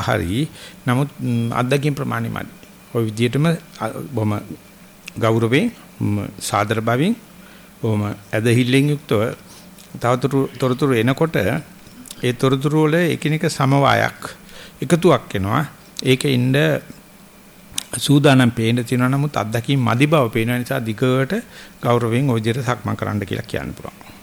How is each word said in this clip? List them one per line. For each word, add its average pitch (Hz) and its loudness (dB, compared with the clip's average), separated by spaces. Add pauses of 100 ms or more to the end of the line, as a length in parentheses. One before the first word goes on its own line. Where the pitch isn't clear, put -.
හරි. 110 -2 (360)
නමුත්, 131 0
ම්, 117 -2
අත්දැකීම් 135 0
ප්‍රමාණය 117 -4
මදි. 95 -8 (360)
ඔය 117 0
විදිහටම, 120 0 (260)
අ, 110 -6 (180)
බොහොම 107 -2 (800)
ගෞරවයෙන්, 113 2 (240)
ම්, 104 -2 (100)
සාදර 107 0
බවින්, 127 0 (580)
බොහොම 104 0 (220)
ඇදහිල්ලෙන් 123 2
යුක්තව 143 0 (760)
තවතුරු 131 0
තොරතුරු 127 0
එනකොට 135 2 (800)
ඒ 123 0
තොරතුරු 139 0
වල 151 2 (120)
එකිනෙක 151 -2
සමවායක් 135 2 (560)
එකතුවක් 165 2
එනවා. 107 0 (360)
ඒකේ 131 2
ඉන්න 127 2 (1400)
සූදානම් 135 4
පේන්න 117 0
තියෙනවා. 123 0
නමුත් 139 -2
අත්දැකීම් 113 0
මදි 120 4
බව 151 2
පේන 113 0
නිසා 123 -2
දිගට 127 0 (460)
ගෞරවයෙන් 120 2
ඔය 117 2
විදිහට 117 -2
සක්මන් 113 -2
කරන්න 104 -4
කියලා 101 -6
කියන්න - -6
පුළුවන්. - -16 (260)